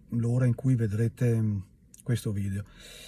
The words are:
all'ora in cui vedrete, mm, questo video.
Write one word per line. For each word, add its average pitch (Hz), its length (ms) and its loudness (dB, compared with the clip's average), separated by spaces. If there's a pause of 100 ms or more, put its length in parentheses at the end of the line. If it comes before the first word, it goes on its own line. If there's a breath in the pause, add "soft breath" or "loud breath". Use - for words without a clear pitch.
(100)
all'ora 120 360 2
in 117 100 2
cui 131 180 2
vedrete, 113 640 2
mm, 107 180 2 (440)
questo 113 300 -2
video. 98 320 -4 (440 loud breath)